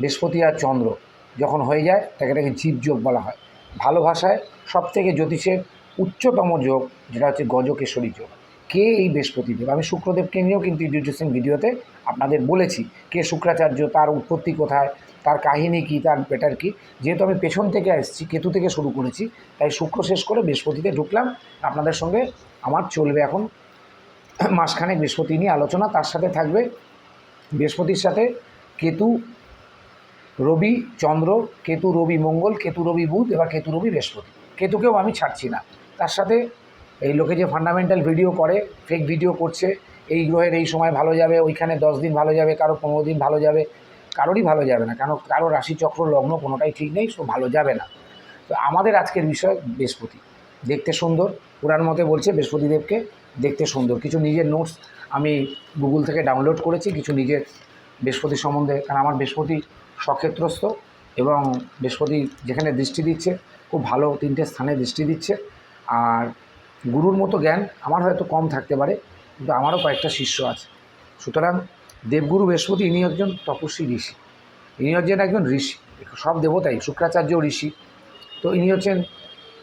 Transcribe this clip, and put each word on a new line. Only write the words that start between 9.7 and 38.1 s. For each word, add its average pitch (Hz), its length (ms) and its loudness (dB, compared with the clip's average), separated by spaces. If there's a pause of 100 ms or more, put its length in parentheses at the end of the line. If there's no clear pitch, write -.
শুক্রদেবকে 180 600 -2
নিয়েও 190 180 2
কিন্তু 165 240 -2
ইন্ট্রোডিউসিং 147 460 -2
ভিডিওতে 139 440 0 (320)
আপনাদের 139 340 0
বলেছি, 160 440 0 (260)
কে 170 120 -2
শুক্রাচার্য, 160 640 0
তার 151 220 4
উৎপত্তি 160 420 -2
কোথায়, 139 360 0 (360)
তার 147 140 2
কাহিনী 151 440 0
কী, 147 180 -2
তার 147 180 2 (100)
বেটার 135 280 2
কী। 196 160 -4 (280)
যেহেতু 170 240 0
আমি 190 140 2
পেছন 180 320 0
থেকে 185 220 2
আসছি, 156 320 -2
কেতু 165 260 -2
থেকে 180 180 0
শুরু 147 220 -2
করেছি, 135 380 -4 (300)
তাই 147 120 2
শুক্র 165 320 -4
শেষ 180 220 0
করে 220 180 0
বৃহস্পতিতে 151 500 -2
ঢুকলাম। 208 420 -2 (280)
আপনাদের 151 300 0
সঙ্গে 202 340 0 (360)
আমার 151 280 0
চলবে 147 300 2
এখন 170 280 0 (1000)
মাসখানেক 175 480 0
বৃহস্পতি 156 400 -2
নিয়ে 185 120 2
আলোচনা। 165 380 2
তার 175 140 0
সাথে - 260 -2
থাকবে 175 420 0 (800)
বৃহস্পতির 151 440 0
সাথে 214 380 2 (440)
কেতু, 202 400 2 (1200)
রবি, 175 420 2 (160)
চন্দ্র, 165 480 2 (180)
কেতু, 165 280 0
রবি, 165 260 2
মঙ্গল, 165 360 0
কেতু, 175 300 -4
রবি, 170 220 0
বুধ, 214 260 0
এবার 165 160 0
কেতু, 156 240 -4
রবি, 190 180 -2
বৃহস্পতি। - 400 -6 (260)
কেতুকেও 214 380 2
আমি 196 180 2
ছাড়ছি - 360 -4
না। - 140 -6 (340)
তার 170 120 0
সাথে 233 400 0 (520)
এই 139 120 0
লোকে 160 240 2
যে 175 100 2
ফান্ডামেন্টাল 175 560 2
ভিডিও 165 280 2